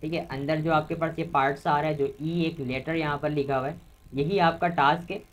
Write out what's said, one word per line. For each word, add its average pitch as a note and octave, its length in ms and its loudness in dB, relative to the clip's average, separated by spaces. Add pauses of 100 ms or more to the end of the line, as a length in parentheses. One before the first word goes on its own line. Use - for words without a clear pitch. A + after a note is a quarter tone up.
ठीक D#3 100 -6
है। E3 160 -4
अंदर C#3+ 320 -2
जो D#3+ 120 0
आपके D#3 240 0
पास D#3+ 220 -4
ये E3 100 0
parts C#3+ 380 2
आ D3 140 4
रहा D#3 100 0
है, D3+ 60 -2
जो C#3 260 0
ई E3 220 0
एक D#3+ 180 -2
letter C3 340 -2
यहाँ D3+ 220 -2
पर D3+ 120 -2
लिखा C#3 260 0
हुआ C3 120 0
है, E3 120 -8 (340)
यही D3+ 260 0
आपका E3+ 300 4
task D#3+ 400 2
है G3 80 -6 (140)